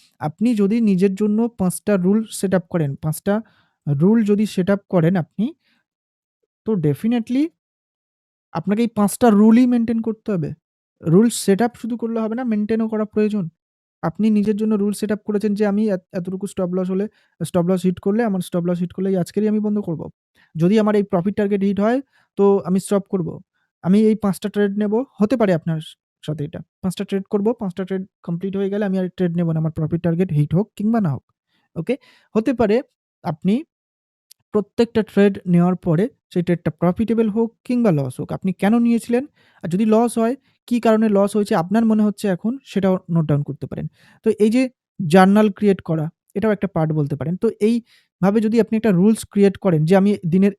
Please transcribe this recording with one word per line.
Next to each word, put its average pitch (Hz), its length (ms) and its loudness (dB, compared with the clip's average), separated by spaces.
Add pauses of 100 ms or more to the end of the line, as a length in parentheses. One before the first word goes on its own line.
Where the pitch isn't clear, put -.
(180)
আপনি 233 360 -2
যদি 208 260 0
নিজের 196 340 2
জন্য 214 340 0
পাঁচটা 202 480 -2
রুল 202 340 2
সেটআপ 185 400 -2
করেন, 147 240 -2
পাঁচটা 196 480 -4 (460)
রুল 185 360 2
যদি 208 220 0
সেটআপ 196 420 -2
করেন 180 280 2
আপনি, 220 380 -4 (1120)
তো 220 100 -2
definitely 226 760 -2 (1040)
আপনাকে 202 300 -2
এই 233 60 0
পাঁচটা 208 420 2
রুলই 220 360 6
মেইনটেইন 233 340 0
করতে 220 320 -6
হবে। 147 200 -4 (500)
রুলস 220 320 4
সেটআপ 220 400 0
শুধু 233 220 -8
করলে 226 240 -4
হবে 220 140 -4
না, 262 100 -6
মেইনটেইনও 220 440 -2
করা 214 160 -2
প্রয়োজন। 208 440 -2 (540)
আপনি 208 280 0
নিজের 208 260 2
জন্য 220 180 0
রুল 202 180 0
সেটআপ 208 320 -4
করেছেন 208 300 -2
যে, 208 120 0
"আমি 208 220 0
এত-, 185 240 -4
এতটুকু 190 340 -8
স্টপ 185 280 -4
লস 185 160 -2
হলে, 190 180 -2 (360)
স্টপ 175 240 0
লস 185 140 0
হিট 185 180 0
করলে, 214 240 0
আমার 190 160 -2
স্টপ 175 260 -4
লস 175 120 -2
হিট 175 140 -4
করলে 190 260 -2
আজকেরই 202 300 -2
আমি 214 120 0
বন্ধ 208 180 -2
করব। 165 320 -8 (460)
যদি 180 220 4
আমার 214 160 2
এই 208 80 2
প্রফিট 196 340 -2
টার্গেট 202 260 0
হিট 196 180 0
হয়, 233 200 0 (360)
তো 202 220 4
আমি 185 220 -2
স্টপ 196 280 -2
করব। 170 320 -6 (420)
আমি 196 180 4
এই 220 140 4
পাঁচটা 202 340 -4
ট্রেড 202 300 -2
নেব।" 214 260 -2 (160)
হতে 214 160 0
পারে 202 180 2
আপনার 160 260 -4
স-, - 160 -18 (300)
সাথে 156 180 -8
এটা। 170 140 -12 (220)
"পাঁচটা 190 240 -6
ট্রেড 196 260 -6
করব, 208 220 0
পাঁচটা 196 320 -8
ট্রেড 190 220 -8 (160)
কমপ্লিট 185 340 -8
হয়ে 196 140 -4
গেলে 208 140 -4
আমি 190 140 -2
আর 185 100 -2
ট্রেড 175 280 -4
নেব 170 160 0
না, 156 60 -2
আমার 160 140 -2
প্রফিট 160 300 -4
টার্গেট 175 300 -2
হিট 147 220 0
হোক 196 220 0
কিংবা 220 240 0
না 180 100 0
হোক।" - 220 -8 (440)
ওকে? 165 200 -4 (400)
হতে 226 160 0
পারে 233 300 2 (400)
আপনি 202 420 -2 (880)
প্রত্যেকটা 220 500 0
ট্রেড 202 440 2
নেওয়ার 175 300 4
পরে 175 320 0 (240)
সেই 180 100 -2
ট্রেডটা 170 280 -2
প্রফিটেবল 214 580 0
হোক 226 360 -2
কিংবা 240 280 0
লস 139 280 -2
হোক, 170 120 -8
আপনি 185 200 -4
কেন 202 260 0
নিয়েছিলেন? 233 480 0 (360)
আর 190 60 -8
যদি 185 200 0
লস 226 300 2
হয়, 226 180 0 (300)
কী 240 140 -2
কারণে 220 280 2
লস 202 280 2
হয়েছে 208 180 0
আপনার 196 300 0
মনে 220 180 2
হচ্ছে 208 260 -2
এখন, 214 360 -4
সেটাও 185 340 0 (120)
নোট 165 140 2
ডাউন 147 180 0
করতে 143 240 -10
পারেন। - 200 -10 (360)
তো 226 160 0
এই 220 120 4
যে 254 200 0 (360)
জার্নাল 190 440 6
ক্রিয়েট 196 300 0
করা, 160 300 -4 (240)
এটাও 214 160 -2
একটা 196 180 -4
পার্ট 160 240 -2
বলতে 151 240 -2
পারেন। 156 200 -6
তো 220 140 -2 (100)
এইভাবে 214 800 -2
যদি 220 200 2
আপনি 220 160 0
একটা 220 140 0
রুলস 202 400 2
ক্রিয়েট 202 260 2
করেন 160 280 0
যে, 180 120 4
"আমি 196 200 2 (100)
দিনের 190 320 2